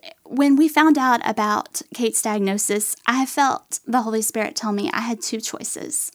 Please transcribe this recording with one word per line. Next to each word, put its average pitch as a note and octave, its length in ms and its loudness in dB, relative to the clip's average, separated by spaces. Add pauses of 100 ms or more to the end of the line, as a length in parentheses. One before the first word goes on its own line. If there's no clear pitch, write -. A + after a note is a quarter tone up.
(240)
when C#4 320 4
we D#4 120 6
found D4+ 300 6
out B3+ 260 2
about G#3 580 -2 (120)
Kate's A3 260 0
diagnosis, G#3 760 -2 (100)
I C4 200 -2
felt - 600 -2
the A#3+ 160 0
Holy A3 200 -2
Spirit G#3+ 340 -4
tell G#3+ 160 -4
me G3+ 200 -2
I A3 100 -4
had A3+ 200 -6
two A3+ 180 -6
choices. - 760 -8